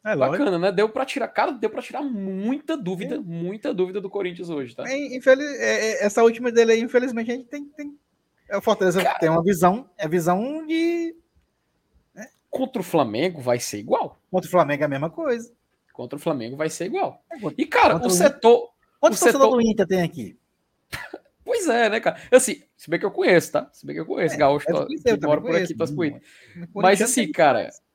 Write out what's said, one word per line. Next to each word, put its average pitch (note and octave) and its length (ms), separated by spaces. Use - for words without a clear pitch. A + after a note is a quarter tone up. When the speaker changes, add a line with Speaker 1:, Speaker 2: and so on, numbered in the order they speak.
Speaker 1:
É, G#3+ 100
lógico. C#3 260
Speaker 2:
Bacana, F#3+ 200
né? F#3+ 120
Deu G3 180
pra C4 160
tirar, - 240
cara, B3+ 220
deu A3 180
pra - 120
tirar C4+ 220
muita A3 720
dúvida, F#3+ 400
Speaker 1:
Sim. A#3+ 60
Speaker 2:
muita F3 500
dúvida F#3 280
do F#3+ 80
Corinthians F3+ 400
hoje, C3+ 260
tá? - 120
Speaker 1:
É, C4 280
infeliz-, C4+ 440
é, A3 320
é, G#3 40
essa G#3 180
última A#3 280
dele A3+ 220
aí, A3+ 80
infelizmente, A#3+ 500
a A#3+ 40
gente B3+ 120
tem, C#4+ 180
tem... C#4+ 320
é G3 100
o G3+ 40
Fortaleza F#3+ 400
Speaker 2:
Cara. - 180
Speaker 1:
tem D#3+ 100
uma E3 140
visão, F#3 540
é E3 100
visão F#3+ 600
de, E4 480
né? A3 140
Speaker 2:
Contra B3+ 300
o E3+ 40
Flamengo D3 560
vai B2 180
ser - 200
igual. A3 400
Speaker 1:
Contra F3+ 180
o - 40
Flamengo D3 320
é - 20
a C#3+ 40
mesma C#3+ 200
coisa. A#3 420
Speaker 2:
Contra B2+ 240
o D3 40
Flamengo C3 360
vai D#3 120
ser E3+ 160
igual. E4 460
Speaker 1:
É, D#4 80
contra, - 200
Speaker 2:
E, - 60
cara, - 280
Speaker 1:
contra G#3 140
Speaker 2:
o - 40
Speaker 1:
o - 20
Speaker 2:
setor, A#3 560
Speaker 1:
Quantos D#4 200
Speaker 2:
o - 40
setor C4+ 160
Speaker 1:
torcedor B3 240
do A3+ 40
Inter G3+ 200
tem F#3 160
aqui? A2 340
Speaker 2:
Pois A4 240
é, A#3 220
né, A3 100
cara? - 200
Assim, B3 320
se - 140
bem E3+ 100
que G#3 60
eu G3 60
conheço, G#3+ 400
tá? - 200
Se - 140
bem - 100
que D#3+ 60
eu D#3 40
conheço, D#3 300
Speaker 1:
É, - 20
Speaker 2:
gaúcho, D3 300
Speaker 1:
é F3 60
Speaker 2:
to-, D3 120
Speaker 1:
do - 80
Inter, D#3+ 200
eu C#3+ 60
Speaker 2:
que D3 60
mora D3 140
Speaker 1:
também - 140
Speaker 2:
por E3+ 100
aqui, E3+ 100
Speaker 1:
conheço, A2 40
Speaker 2:
torce D3+ 180
pro E3 100
Inter. C3 160
Speaker 1:
mas - 340
Speaker 2:
Mas, F3 180
Speaker 1:
corintiano G3 380
Speaker 2:
assim, A#3+ 120
Speaker 1:
tem D#3+ 80
Speaker 2:
cara, C#3 320
Speaker 1:
mais. - 180